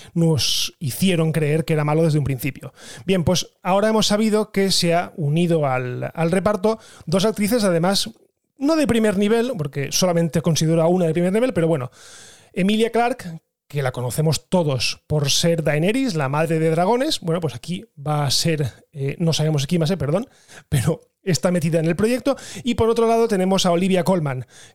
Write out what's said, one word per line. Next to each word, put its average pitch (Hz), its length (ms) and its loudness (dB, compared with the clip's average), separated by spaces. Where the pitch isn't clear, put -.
nos - 680 0
hicieron 160 540 0
creer 156 320 0
que - 80 0
era 151 100 0
malo 151 200 2
desde 156 160 2
un 139 60 -2
principio. 131 480 -6
Bien, 185 200 0
pues - 240 0
ahora 196 260 2
hemos 220 180 2
sabido 214 460 0
que 196 180 0
se 170 220 2
ha 180 240 0
unido 160 480 0
al, 127 480 -4
al 160 180 -2
reparto 208 480 0
dos 180 200 0
actrices, 214 380 0
además, 185 480 0
no 285 160 2
de 302 100 2
primer 214 320 2
nivel, 208 400 2
porque 143 340 -6
solamente 170 520 0
considero 160 400 2
a 160 40 4
una 180 200 2
de 160 60 0
primer 175 200 0
nivel, 247 200 0
pero 165 140 2
bueno, 147 220 0
Emilia 220 380 2
Clarke, 226 500 -2
que 147 140 -4
la 127 100 0
conocemos 135 560 -2
todos 147 600 -2
por 143 240 0
ser 170 320 0
Daenerys, 185 500 0
la 147 160 -2
madre 160 300 0
de 160 100 2
dragones, 226 500 0
bueno, 175 220 -2
pues 160 140 -4
aquí 180 320 -10
va 147 300 -2
a 120 40 0
ser, 151 400 0
eh, 139 240 -6
no 165 160 0
sabemos 151 320 0
quién 170 160 0
va 160 40 0
a - 20 -2
ser, 190 100 -2
perdón, 156 320 -2
pero 151 320 0
está 185 260 0
metida 170 300 0
en 160 80 0
el 170 80 0
proyecto. 240 400 0
Y 240 120 -2
por 226 120 2
otro 226 200 2
lado 226 200 2
tenemos 190 380 2
a 180 60 2
Olivia 180 320 2
Colman, 147 420 0